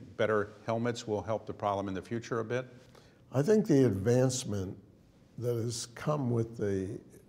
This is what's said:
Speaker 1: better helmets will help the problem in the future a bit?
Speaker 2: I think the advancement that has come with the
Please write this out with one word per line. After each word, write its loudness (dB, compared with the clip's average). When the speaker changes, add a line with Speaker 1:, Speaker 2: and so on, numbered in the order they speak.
Speaker 1:
better 2
helmets -2
will -2
help -4
the -8
problem 0
in -4
the -4
future -4
a -4
bit? -4
Speaker 2:
I 2
think 4
the 6
advancement 2
that -2
has -4
come -2
with 0
the -2